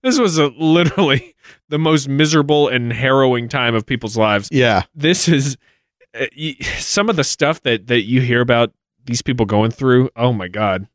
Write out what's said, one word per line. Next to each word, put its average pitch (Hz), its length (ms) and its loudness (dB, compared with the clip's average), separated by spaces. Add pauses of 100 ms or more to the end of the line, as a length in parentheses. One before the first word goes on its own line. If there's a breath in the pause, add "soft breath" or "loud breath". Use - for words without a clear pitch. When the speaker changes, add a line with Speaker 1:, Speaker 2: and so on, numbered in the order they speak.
Speaker 1:
This 254 160 0
was 180 200 0
a, 147 100 2
literally 156 840 0 (340 soft breath)
the 147 100 -4
most 156 300 0
miserable 147 600 2
and 120 240 -4
harrowing 127 560 0
time 120 260 -2
of 110 120 -2
people's 117 300 -6
lives. 104 360 0
Speaker 2:
Yeah. 117 300 2 (120)
Speaker 1:
This 160 340 0
is, 139 280 0 (600)
uh, 127 80 -4 (100)
y-, 151 200 -8 (200)
some - 320 -2
of 208 80 0
the 143 80 0
stuff - 380 -2
that, 113 240 -2
that 120 160 0
you 123 180 0
hear 123 200 2
about 120 320 2 (320)
these 120 180 -6
people 123 240 0
going 107 240 2
through. 127 460 2
Oh, 123 160 0
my 95 160 -6
God. 101 460 -2